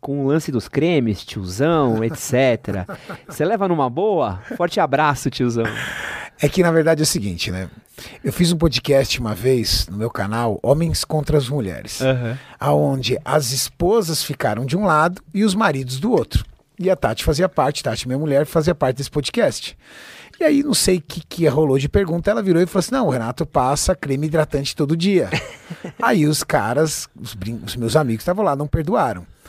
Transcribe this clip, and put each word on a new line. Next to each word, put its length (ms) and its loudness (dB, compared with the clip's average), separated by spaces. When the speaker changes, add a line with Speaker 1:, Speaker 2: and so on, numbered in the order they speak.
Speaker 1:
com 240 -4
o 40 2
lance 240 0
dos 160 -2
cremes, 560 2
tiozão, 800 0
<laughs> 20 0
et 120 -4
cetera? 720 0
Você 180 -4
leva 240 0
numa 200 2
boa? 520 0
Forte 240 0
abraço, 500 2
tiozão." 360 0
Speaker 2:
É 80 4
que, 140 2
na 80 4
verdade, 320 4
é 20 2
o 20 2
seguinte, 440 -2
né? 180 -6
Eu 100 -2
fiz 200 2
um 40 0
podcast 640 2
uma 160 -4
vez 540 0
no 80 -10
meu 120 -2
canal, 540 -2
Homens 420 2
contra 320 0
as 120 2
Mulheres, 520 -6
Speaker 1:
Aham. 380 0
Speaker 2:
aonde 640 0
as 260 0
esposas 720 0
ficaram 420 -2
de 120 0
um 80 0
lado 360 2
e 80 2
os 120 2
maridos 440 0
do 140 0
outro. 320 2
E 100 0
a 60 4
Tati 300 -2
fazia 240 2
parte, 340 0
Tati, 240 -4
minha 120 -2
mulher, 280 2
fazia 260 2
parte 260 0
desse 120 -8
podcast. 640 -2
E 40 4
aí, 180 4
não 120 0
sei 240 2
o 40 -8
que, 240 -12
que 220 0
rolou 280 4
de 120 0
pergunta, 420 0
ela 100 0
virou 220 4
e 40 4
falou 120 -2
assim, 140 -2
"Não, 160 2
o 20 2
Renato 340 -2
passa 520 0
creme 320 -2
hidratante 480 -2
todo 200 0
dia." 340 2
<laughs> 720 -8
Aí 280 4
os 160 0
caras, 640 0
os 140 -12
brin-, 320 -8
os 80 -8
meus 220 0
amigos 260 0
estavam 220 -2
lá, 100 2
não 140 -4
perdoaram. 580 0